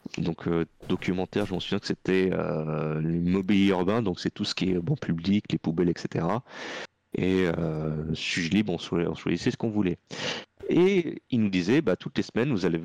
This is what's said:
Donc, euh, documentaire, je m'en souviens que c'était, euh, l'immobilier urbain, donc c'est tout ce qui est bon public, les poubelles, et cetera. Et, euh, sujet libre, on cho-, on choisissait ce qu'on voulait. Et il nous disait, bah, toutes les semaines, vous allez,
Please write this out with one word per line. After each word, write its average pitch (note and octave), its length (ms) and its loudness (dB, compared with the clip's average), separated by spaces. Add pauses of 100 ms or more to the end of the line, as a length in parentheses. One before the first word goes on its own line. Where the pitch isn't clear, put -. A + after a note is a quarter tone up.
(180)
Donc, E2+ 300 -4
euh, E2+ 180 2 (220)
documentaire, F#2 580 -2
je F#2+ 80 -6
m'en E2+ 60 -2
souviens G2 200 -4
que - 80 -10
c'était, F#2 440 2
euh, D#2 680 -2
l'immobilier F#2 680 2
urbain, F#2+ 320 2
donc F#2 180 -2
c'est F2+ 100 -4
tout - 160 -6
ce - 100 -4
qui F#2 160 0
est F2+ 80 0
bon F2 160 -2
public, F2 560 0
les D#2+ 60 0
poubelles, F2 320 0
et E2 80 2
cetera. F#2 460 -4 (760)
Et, F#2 280 2 (120)
euh, D#2 560 -2
sujet E2+ 360 -4
libre, G2+ 240 2
on E2 40 -2
cho-, - 200 -4
on E2 180 0
choisissait F2+ 360 -2
ce - 60 -4
qu'on A#2+ 120 -2
voulait. G2 280 2 (720)
Et F3+ 520 4 (100)
il A#2 100 4
nous G#2 80 4
disait, F#2+ 320 4
bah, G2 140 2
toutes - 220 -6
les G#2 60 2
semaines, B2+ 280 0
vous F#2+ 140 0
allez, E2 180 2